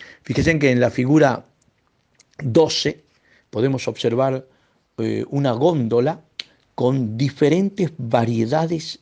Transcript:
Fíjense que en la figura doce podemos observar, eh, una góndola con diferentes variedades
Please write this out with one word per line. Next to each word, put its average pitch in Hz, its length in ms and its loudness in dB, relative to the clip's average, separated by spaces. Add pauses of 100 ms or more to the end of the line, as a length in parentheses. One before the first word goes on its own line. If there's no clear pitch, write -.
(220)
Fíjense 151 360 0
que 139 120 4
en 123 100 2
la 120 100 2
figura 131 560 2 (920)
doce 147 640 0 (460)
podemos 127 380 -2
observar, 131 580 -2 (520)
eh, 110 320 -2
una 139 220 0
góndola 131 720 0 (520)
con 123 420 -2
diferentes 160 800 0
variedades 120 1040 -2